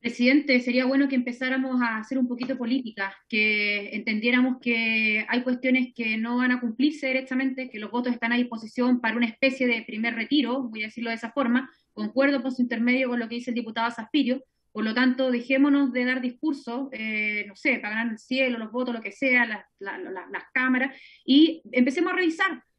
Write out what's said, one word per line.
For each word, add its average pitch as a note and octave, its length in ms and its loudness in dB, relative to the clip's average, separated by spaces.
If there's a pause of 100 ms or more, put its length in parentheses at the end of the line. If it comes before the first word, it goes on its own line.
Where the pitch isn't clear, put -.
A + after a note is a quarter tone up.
Presidente, B3 580 4
sería B3 260 2
bueno C4+ 240 4
que C4+ 60 -2
empezáramos B3+ 680 -2
a A3+ 180 0
hacer C4 200 -4
un B3+ 80 2
poquito B3 320 -4
política, A3+ 560 -4 (140)
que G#3 680 0
entendiéramos A#3 680 2
que A3 680 0
hay B3 160 0
cuestiones B3+ 500 0
que A3+ 220 -4
no A#3 220 -2
van B3+ 120 2
a B3 100 0
cumplirse B3+ 460 0
directamente, C4 640 -2
que G#3+ 80 -12
los G#3 140 -10
votos B3 200 0
están A#3+ 200 -2
a A#3+ 40 2
disposición A#3+ 640 0
para A3 160 -2
una A#3+ 100 2
especie C4 420 0
de A3+ 180 -2
primer A3+ 300 -4
retiro, B3 480 0
voy A3 180 -8
a G#3+ 40 -6
decirlo A#3 240 -6
de A3+ 60 -4
esa A3+ 140 -8
forma, B3+ 400 0 (220)
concuerdo C4 500 0
por C4 80 -4
su B3+ 120 0
intermedio A#3+ 480 0
con A#3+ 100 -2
lo A3+ 80 -6
que A#3 80 -8
dice A#3+ 160 -6
el - 20 -4
diputado A#3 380 -2
Zafirio, B3 500 0 (300)
por G#3+ 100 -6
lo A3 100 -2
tanto, B3+ 380 2
dejémonos C4+ 600 4
de B3 120 0
dar B3+ 160 0
discursos, C4 680 -4
eh, G#3+ 560 -4
no G3 80 -18
sé, - 240 0
para G#3+ 160 -8
ganar A3+ 200 -2
el G#3+ 40 -16
cielo, B3+ 400 0
los A3 140 -8
votos, B3 200 -2
lo A3+ 100 -6
que G3+ 100 -10
sea, B3+ 340 2
las, G#3+ 180 -8 (140)
la, - 200 -10
la, - 120 -10
las F#3+ 420 -10
cámaras, B3+ 480 0 (240)
y D4+ 460 6
empecemos C#4 420 2
a F4+ 40 -2
revisar F4+ 480 0 (140)